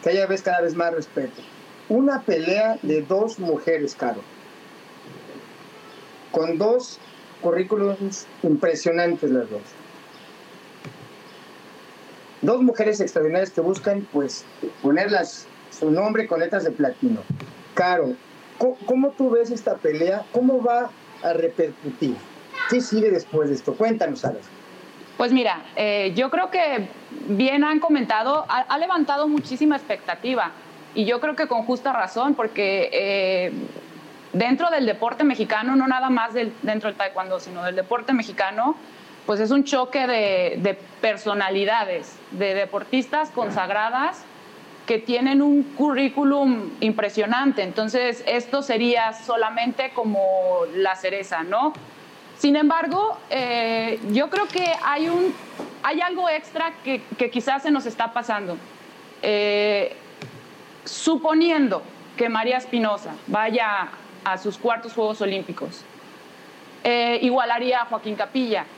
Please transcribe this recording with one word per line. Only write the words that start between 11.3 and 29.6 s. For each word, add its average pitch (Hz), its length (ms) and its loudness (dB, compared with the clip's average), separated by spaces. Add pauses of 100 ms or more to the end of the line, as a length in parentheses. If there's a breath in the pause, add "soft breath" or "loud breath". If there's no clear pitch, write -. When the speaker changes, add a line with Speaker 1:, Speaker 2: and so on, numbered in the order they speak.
Speaker 1:
Dos 254 200 2
mujeres 214 380 2
extraordinarias 170 500 0
que 170 100 -2
buscan, 196 500 -2
pues, - 340 -2 (360)
ponerlas 196 640 2 (220)
su 156 220 0
nombre 196 340 2
con 165 140 0
letras 170 240 0
de 165 80 0
platino. 127 500 0 (540)
Caro, 170 380 2 (440)
¿có-, 247 200 0 (100)
cómo 262 240 4
tú 269 180 0
ves 233 220 2
esta 214 240 -2
pelea? 170 560 0
¿Cómo 254 280 4
va 240 300 0 (340)
a 170 100 0
repercutir? 151 840 -2 (520)
¿Qué 247 140 2
sigue 214 300 2
después 156 380 0
de 139 80 0
esto? 127 180 -4
Cuéntanos, 185 500 0
Alex. 110 180 -4 (720)
Speaker 2:
Pues 240 140 0
mira, 214 340 2 (100)
eh, 208 400 0
yo 262 160 0
creo 359 180 0
que 294 380 0 (400)
bien 262 360 2
han 302 160 4
comentado, 277 680 2
ha, 247 120 2
ha 254 180 -2
levantado 311 480 0
muchísima 294 480 2